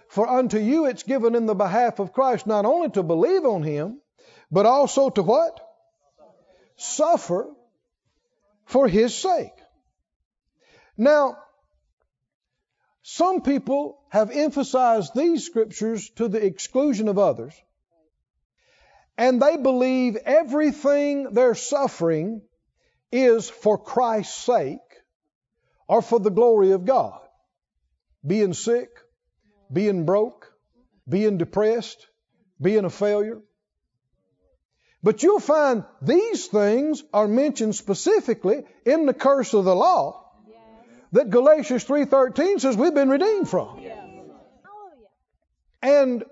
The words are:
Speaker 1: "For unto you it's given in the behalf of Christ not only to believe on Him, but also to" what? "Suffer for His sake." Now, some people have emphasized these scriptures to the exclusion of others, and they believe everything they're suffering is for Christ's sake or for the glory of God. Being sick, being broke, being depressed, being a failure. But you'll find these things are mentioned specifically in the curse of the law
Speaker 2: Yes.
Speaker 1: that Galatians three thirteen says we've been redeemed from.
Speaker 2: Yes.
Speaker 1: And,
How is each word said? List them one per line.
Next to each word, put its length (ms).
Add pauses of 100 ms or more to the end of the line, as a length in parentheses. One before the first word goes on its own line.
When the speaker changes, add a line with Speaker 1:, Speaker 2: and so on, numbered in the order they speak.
Speaker 1:
"For 180
unto 300
you 280
it's 180
given 320
in 100
the 100
behalf 440
of 140
Christ 340
not 180
only 260
to 120
believe 420
on 180
Him, 380 (500)
but 140
also 460
to" 120
what? 360 (1160)
"Suffer 720 (1160)
for 220
His 280
sake." 380 (1400)
Now, 400 (1600)
some 400
people 680
have 220
emphasized 840
these 320
scriptures 680
to 120
the 180
exclusion 640
of 100
others, 340 (1600)
and 240
they 160
believe 580
everything 1160
they're 220
suffering 840 (680)
is 380
for 280
Christ's 580
sake 440 (1080)
or 140
for 180
the 120
glory 400
of 140
God. 340 (1040)
Being 280
sick, 360 (840)
being 340
broke, 460 (560)
being 300
depressed, 680 (520)
being 260
a 40
failure. 520 (1600)
But 180
you'll 200
find 420 (180)
these 460
things 560 (100)
are 140
mentioned 480
specifically 880 (220)
in 200
the 80
curse 400
of 120
the 100
law 500 (220)
Speaker 2:
Yes. 100 (540)
Speaker 1:
that 180
Galatians 540
three 220
thirteen 540
says 180
we've 160
been 160
redeemed 400
from. 300
Speaker 2:
Yes. 200 (1800)
Speaker 1:
And, 500